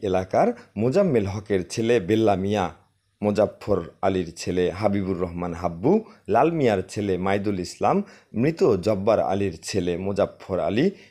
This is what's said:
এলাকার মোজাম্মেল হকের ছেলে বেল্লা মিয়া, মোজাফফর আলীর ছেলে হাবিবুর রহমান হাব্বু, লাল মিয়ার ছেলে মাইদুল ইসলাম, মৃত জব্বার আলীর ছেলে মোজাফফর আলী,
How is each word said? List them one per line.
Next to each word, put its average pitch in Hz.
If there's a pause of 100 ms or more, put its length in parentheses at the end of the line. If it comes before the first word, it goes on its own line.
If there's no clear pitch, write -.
এলাকার 95 (300)
মোজাম্মেল 131
হকের 98
ছেলে 117
বেল্লা 104
মিয়া, 95 (460)
মোজাফফর 104 (220)
আলীর 92
ছেলে 90
হাবিবুর 98
রহমান 87
হাব্বু, 87 (260)
লাল 120
মিয়ার 123
ছেলে 101
মাইদুল 98
ইসলাম, 113 (300)
মৃত 151
জব্বার 101
আলীর 92
ছেলে 90
মোজাফফর 95
আলী, 104 (200)